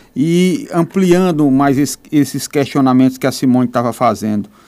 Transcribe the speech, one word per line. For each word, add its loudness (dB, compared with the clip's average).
e 0
ampliando 0
mais 2
es-, -4
esses -2
questionamentos 0
que -2
a 0
Simone 0
tava -2
fazendo, -2